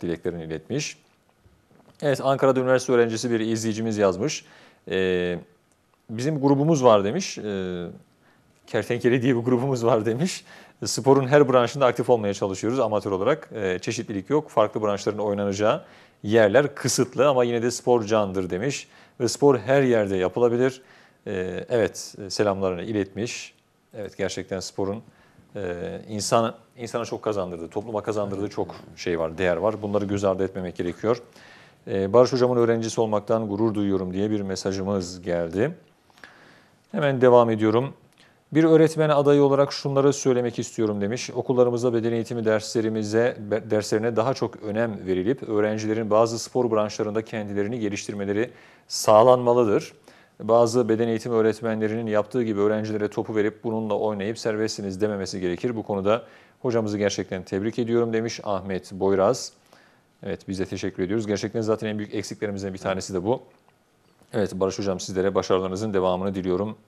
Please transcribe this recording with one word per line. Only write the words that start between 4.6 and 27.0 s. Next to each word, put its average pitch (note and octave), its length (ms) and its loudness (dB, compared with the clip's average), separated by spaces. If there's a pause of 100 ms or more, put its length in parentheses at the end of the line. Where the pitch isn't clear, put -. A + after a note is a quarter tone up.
E, F2+ 480 0 (720)
"Bizim C3 300 -4
grubumuz C#3 440 4
var." G#2+ 200 8
demiş. C#3+ 340 -4
E, F#2 480 -6 (800)
"Kertenkele A#2+ 560 0
diye B2 140 2
bir A#2 40 -2
grubumuz B2 440 0
var." A2+ 220 2
demiş. B2+ 380 -4 (400)
"Sporun C3 440 4
her C#3+ 240 6
branşında B2+ 340 4
aktif A#2+ 240 2
olmaya G#2 240 2
çalışıyoruz G#2 440 -2
amatör G#2+ 340 0
olarak. A#2 420 0
E, F#2+ 240 -2
çeşitlilik A2 520 -6
yok. D3 200 0
Farklı G#2+ 320 0
branşların G2+ 380 -2
oynanacağı G#2 640 0 (380)
yerler A2+ 520 4
kısıtlı C3 540 0
ama B2+ 160 4
yine A#2+ 180 -2
de A#2+ 80 0
spor A#2+ 340 2
candır." G2 460 0
demiş. A2+ 380 -6 (320)
Ve A#2+ 80 2
spor C#3 300 4
her C3 240 2
yerde G#2+ 340 2
yapılabilir. A#2+ 640 2 (440)
E, F#2 420 -6
evet, - 460 -2 (120)
e, F#2 40 -12
selamlarını F#2+ 520 0
iletmiş. G#2+ 720 -6 (400)
Evet, G2+ 220 -12
gerçekten F#2+ 440 -6
sporun, G2+ 420 -6 (540)
e, F2+ 520 -8
insan, A2 460 0 (220)
insana A#2 280 -8